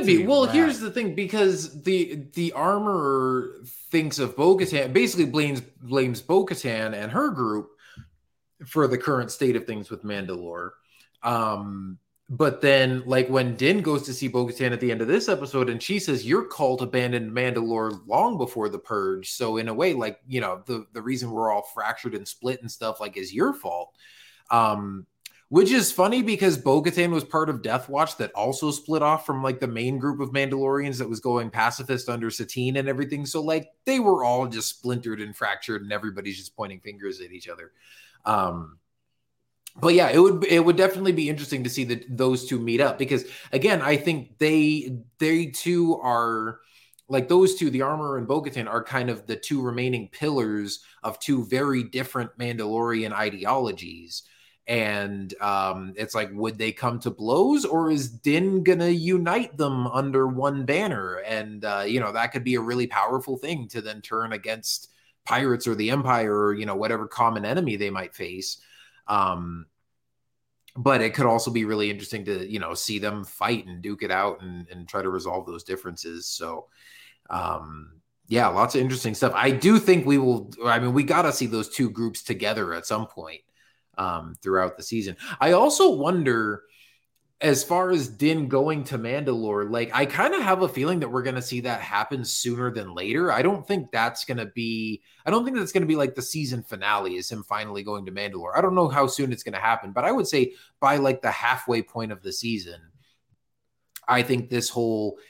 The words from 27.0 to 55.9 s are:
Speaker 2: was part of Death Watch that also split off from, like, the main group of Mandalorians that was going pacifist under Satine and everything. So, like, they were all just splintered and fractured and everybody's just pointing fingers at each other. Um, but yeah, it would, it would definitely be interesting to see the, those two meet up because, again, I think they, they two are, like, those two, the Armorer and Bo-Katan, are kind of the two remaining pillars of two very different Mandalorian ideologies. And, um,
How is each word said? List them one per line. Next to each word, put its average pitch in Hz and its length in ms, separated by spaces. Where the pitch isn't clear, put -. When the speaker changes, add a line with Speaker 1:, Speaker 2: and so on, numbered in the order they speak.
Speaker 2:
was 160 140
part 156 260
of 120 120
Death 113 260
Watch 151 300
that 104 140
also 131 380
split 147 320
off 156 240
from, 135 160
like, 131 160
the 131 80
main 123 320
group 143 220
of 127 100
Mandalorians 135 680
that 120 100
was 110 120
going 120 300
pacifist 120 580
under 117 220
Satine 127 460
and 135 120
everything. 143 380
So, 156 160
like, 160 280
they 262 140
were 185 260
all 123 220
just 113 220
splintered 117 520
and 104 160
fractured 104 460
and 101 100
everybody's 101 460
just 95 160
pointing 95 260
fingers 98 400
at 90 120
each 87 160
other. 85 240
Um, 90 540
but 165 180
yeah, 170 160
it 139 80
would, 185 260
it 170 200
would 170 120
definitely 190 360
be 160 160
interesting 143 360
to 123 60
see 131 140
the, 120 240
those 127 360
two 127 140
meet 117 220
up 139 180
because, 131 260
again, 175 280
I 147 160
think 147 420
they, 151 600
they 160 280
two 165 500
are, 117 640
like, 131 200
those 185 260
two, 160 160
the 131 120
Armorer 143 360
and 117 100
Bo-Katan, 139 400
are 113 160
kind 123 260
of 107 160
the 110 100
two 139 260
remaining 123 460
pillars 110 760
of 110 160
two 127 280
very 131 360
different 127 540
Mandalorian 113 760
ideologies. 98 1120
And, 101 760
um, 95 560